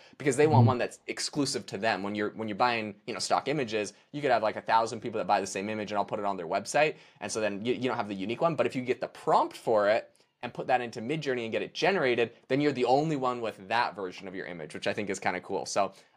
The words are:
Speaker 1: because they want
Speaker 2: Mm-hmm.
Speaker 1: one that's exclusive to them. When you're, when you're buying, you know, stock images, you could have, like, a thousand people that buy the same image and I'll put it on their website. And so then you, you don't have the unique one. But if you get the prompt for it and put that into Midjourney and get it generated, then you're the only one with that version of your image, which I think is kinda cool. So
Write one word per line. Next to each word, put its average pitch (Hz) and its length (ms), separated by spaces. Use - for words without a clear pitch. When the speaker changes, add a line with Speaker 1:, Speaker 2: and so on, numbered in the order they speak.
Speaker 1:
because 135 180
they 147 80
want 147 160
Speaker 2:
Mm-hmm. 117 60
Speaker 1:
one 123 100
that's 107 300
exclusive 135 580
to 110 140
them. 101 240
When 101 100
you're, 104 240
when 110 100
you're 104 200
buying, 110 260
you 117 60
know, 90 60
stock - 280
images, 110 460
you 147 100
could 143 80
have, 110 140
like, 107 120
a 107 60
thousand 113 400
people 110 160
that 90 100
buy 101 140
the 98 60
same 98 200
image 107 240
and 104 60
I'll 101 160
put 107 60
it 101 60
on 98 120
their 82 100
website. 143 460
And 101 100
so 113 100
then 101 240
you, 123 80
you 123 160
don't 113 80
have 107 100
the 104 80
unique 123 140
one. 165 140
But 120 120
if - 80
you 127 80
get 123 180
the - 60
prompt 226 500
for 104 320
it - 220
and 117 100
put - 140
that 127 140
into 120 200
Midjourney 131 420
and 113 80
get 104 120
it 78 100
generated, 127 580
then 139 120
you're 147 100
the 123 140
only 147 300
one 123 260
with 101 260
that 107 280
version 95 320
of 92 80
your 90 100
image, 80 300
which 95 100
I 104 80
think 101 160
is 95 100
kinda 92 220
cool. 87 240
So 98 260